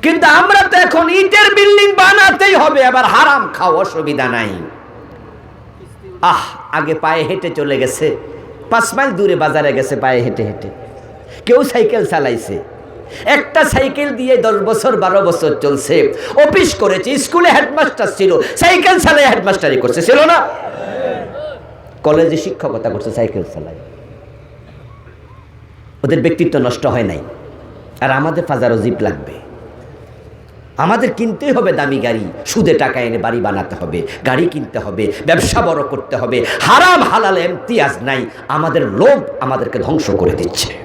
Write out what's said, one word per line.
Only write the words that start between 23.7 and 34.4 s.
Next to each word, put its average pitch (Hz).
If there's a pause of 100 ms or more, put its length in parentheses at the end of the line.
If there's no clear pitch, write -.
ওদের 127
ব্যক্তিত্ব 127 (120)
নষ্ট 120
হয় 117
নাই। 76 (800)
আর 135
আমাদের 160
ফাজার 120
অজিব 107 (100)
লাগবে, 71 (1500)
আমাদের 214
কিনতেই 226
হবে 196
দামি 139
গাড়ি, 113 (260)
সুদে 165
টাকা 131
এনে 117
বাড়ি 117
বানাতে 98
হবে, 85 (280)
গাড়ি 131